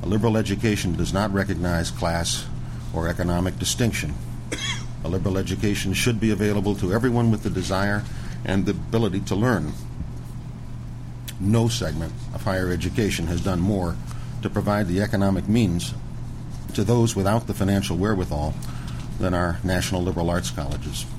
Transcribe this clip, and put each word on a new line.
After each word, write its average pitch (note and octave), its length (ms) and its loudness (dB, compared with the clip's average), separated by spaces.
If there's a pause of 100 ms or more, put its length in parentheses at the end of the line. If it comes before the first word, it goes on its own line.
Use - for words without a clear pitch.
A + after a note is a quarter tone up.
A - 20 -6
liberal G#2+ 320 4
education G2+ 580 2
does E2+ 180 0
not G2 200 2
recognize F2 580 2
class E2+ 540 0 (480)
or E2 140 0
economic F2 500 0
distinction. F#2+ 560 0 (880)
A E2 40 -4
liberal F#2 300 0
education F#2+ 560 0
should A2+ 260 2
be A2 120 4
available G#2 440 2
to F#2 180 0
everyone A#2 380 4
with G#2+ 120 2
the G#2 60 0
desire F#2+ 540 0 (420)
and F#2+ 200 2
the G2+ 60 2
ability G2 500 0
to - 140 -2
learn. G2 380 2 (1700)
No A2+ 280 4
segment D#2+ 460 -2 (200)
of - 100 -6
higher F#2 260 2
education F2 580 0
has E2+ 140 0
done F#2 180 0
more F2+ 360 2 (460)
to - 80 -2
provide G#2 380 2
the F2+ 140 2
economic G2 460 2
means G2 460 2 (800)
to G#2+ 100 0
those A#2 320 4
without G2 320 2
the G2+ 60 -2
financial G2 440 2
wherewithal D#2+ 560 0 (680)
than F#2 140 2
our F2 300 2
national F#2 400 0
liberal E2+ 260 0
arts F2 220 0
colleges D2 540 -4 (140)